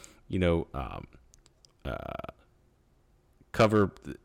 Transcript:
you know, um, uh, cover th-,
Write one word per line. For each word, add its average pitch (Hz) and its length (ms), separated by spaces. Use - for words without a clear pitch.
you 98 100
know, 85 360
um, 64 320
uh, - 480
cover 107 400
th-, 71 200